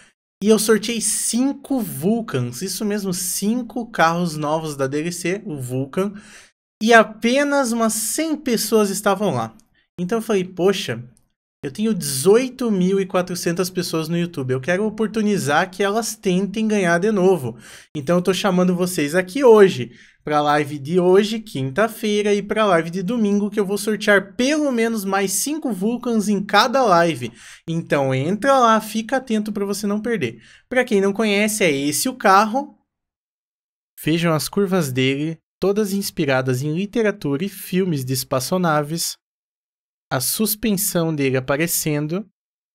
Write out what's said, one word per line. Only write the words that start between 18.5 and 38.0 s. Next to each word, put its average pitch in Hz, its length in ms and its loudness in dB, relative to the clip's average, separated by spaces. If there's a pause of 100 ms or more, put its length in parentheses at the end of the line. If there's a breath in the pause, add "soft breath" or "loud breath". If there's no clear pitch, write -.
vocês 175 400 -2
aqui 185 260 -2
hoje, 196 560 6 (240 loud breath)
pra 151 180 0
live 147 380 0
de 156 220 0
hoje, 208 400 4
quinta-feira, 208 920 -2
e 202 80 2
pra 208 260 -2
live 170 240 2
de 185 120 -4
domingo, 208 480 0
que 214 80 -4
eu 202 80 0
vou 208 120 -2
sortear 208 580 0
pelo 294 340 2
menos 226 340 0
mais 196 280 0
cinco 294 400 -4
Vulcans 220 560 -2
em 202 160 0
cada 247 400 2
live. 170 480 2 (340 loud breath)
Então 147 480 0
entra 202 420 2
lá, 226 240 4
fica 220 360 -4
atento 220 360 -4
pra 202 140 -4
você 202 180 -6
não 208 160 -2
perder." 214 400 -4 (280 loud breath)
Pra 247 160 0
quem 208 160 2
não 196 120 2
conhece, 214 520 0
é 160 80 4
esse 143 360 -2
o 254 60 -4
carro. 220 640 2 (1200)
Vejam 165 320 2
as 151 160 -2
curvas 180 440 0
dele, 139 480 0 (200)
todas 202 320 0
inspiradas 131 680 0
em 151 100 -2
literatura 196 720 -2
e 196 40 -4
filmes 180 560 -2